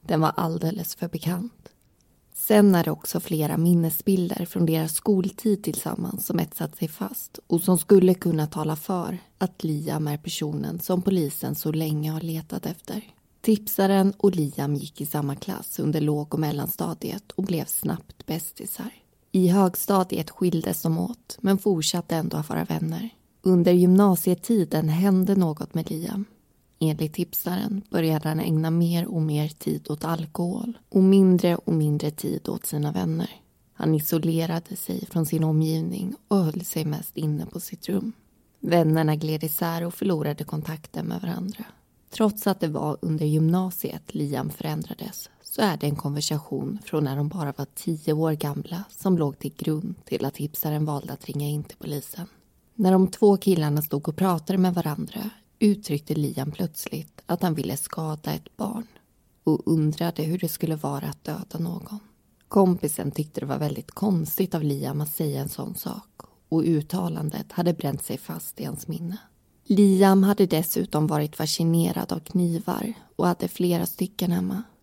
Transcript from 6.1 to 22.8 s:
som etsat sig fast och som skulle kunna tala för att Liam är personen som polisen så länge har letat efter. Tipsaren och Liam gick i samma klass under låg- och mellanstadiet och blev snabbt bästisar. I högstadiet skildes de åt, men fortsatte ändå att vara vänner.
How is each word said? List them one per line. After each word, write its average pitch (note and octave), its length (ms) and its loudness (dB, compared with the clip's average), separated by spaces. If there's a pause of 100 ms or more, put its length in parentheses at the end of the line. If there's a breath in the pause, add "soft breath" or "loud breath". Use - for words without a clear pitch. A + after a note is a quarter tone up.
som - 120 -2
etsat D#3+ 380 -6
sig E3 120 -4
fast - 580 -10
och E3+ 140 2
som F3+ 180 4
skulle F#3 360 8
kunna E3 320 0
tala D#3 300 -4
för F3 420 -8 (200)
att - 260 -4
Liam D#3 440 -2
är D3 80 -2
personen D3+ 640 -6
som - 220 0
polisen D3+ 520 0
så D#3 180 -4
länge D#3 380 -2
har D#3+ 100 -4
letat D#3+ 460 -8
efter. - 360 -8 (380)
Tipsaren G3 760 4
och F#3+ 200 4
Liam C#3+ 380 -2
gick C#3+ 260 -6
i D3 60 -6
samma C#3+ 280 -2
klass - 440 -10
under D3+ 220 0
låg- D3 340 0
och D#3 60 0
mellanstadiet D#3 920 -4
och F#3+ 120 -4
blev E3+ 200 -2
snabbt - 640 -8
bästisar. - 640 -10 (420)
I F3+ 160 6
högstadiet F#3 840 2
skildes F3 520 -2
de E3 160 0
åt, - 420 -8
men G3 180 2
fortsatte E3+ 580 0
ändå D#3 200 -2
att D3+ 120 -4
vara - 160 -2
vänner. E3 460 -4 (320)